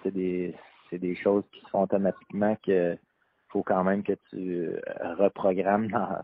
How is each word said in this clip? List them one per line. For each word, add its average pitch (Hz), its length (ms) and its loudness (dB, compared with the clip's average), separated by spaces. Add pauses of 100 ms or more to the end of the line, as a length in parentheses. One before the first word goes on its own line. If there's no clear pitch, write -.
c'est 95 80 -2
des, 90 420 -2 (360)
c'est 90 80 -8
des 90 180 -4
choses 101 340 2
qui - 120 -20
se - 80 -20
font 98 120 2
automatiquement 98 720 0 (100)
que 87 320 2 (520)
faut 98 160 -2
quand 92 180 2
même 98 220 2
que 101 80 0 (180)
tu, 87 380 -4
euh, 50 120 -6 (380)
reprogrammes 98 720 2
dans, 95 360 -2